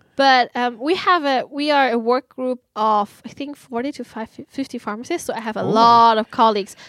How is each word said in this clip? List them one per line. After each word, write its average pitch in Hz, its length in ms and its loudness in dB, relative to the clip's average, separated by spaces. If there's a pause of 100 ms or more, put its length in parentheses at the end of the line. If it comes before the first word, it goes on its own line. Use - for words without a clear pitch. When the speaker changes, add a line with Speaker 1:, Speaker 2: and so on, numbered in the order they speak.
(160)
Speaker 1:
but, 262 380 4
um, 240 240 -4 (100)
we 359 80 2
have 359 280 0
a, 269 200 0 (140)
we 294 120 -2
are 277 200 2
a 233 80 0
work 240 380 -2
group 254 240 -6 (160)
of, 214 480 0
I 220 140 -16
think, 285 180 -12
forty 262 360 -8
to 240 120 -14
five, 220 240 -14 (200)
fifty 269 300 -10
pharmacists. 233 480 -8
So - 80 -6
I 226 60 -8
have 220 160 -8
a 196 60 -6
Speaker 2:
Oh. 190 80 -2 (120)
Speaker 1:
lot 233 360 6
of 220 120 -6
colleagues 214 460 0 (120)